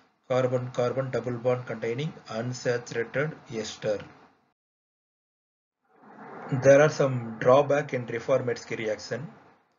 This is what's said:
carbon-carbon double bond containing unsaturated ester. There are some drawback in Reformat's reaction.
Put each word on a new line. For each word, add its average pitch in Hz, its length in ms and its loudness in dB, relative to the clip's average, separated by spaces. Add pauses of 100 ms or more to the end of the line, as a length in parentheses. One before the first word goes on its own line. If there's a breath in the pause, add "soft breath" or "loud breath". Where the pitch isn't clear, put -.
(280 loud breath)
carbon-carbon 127 840 0
double 120 260 -2
bond 123 300 -2
containing 120 440 -4 (180)
unsaturated 120 1040 -4 (200)
ester. 110 460 -4 (2750)
There 139 180 10
are 151 80 8
some 123 500 -2
drawback 139 540 4
in 123 140 -4
Reformat's 120 640 -2
reaction. 110 560 -6 (520)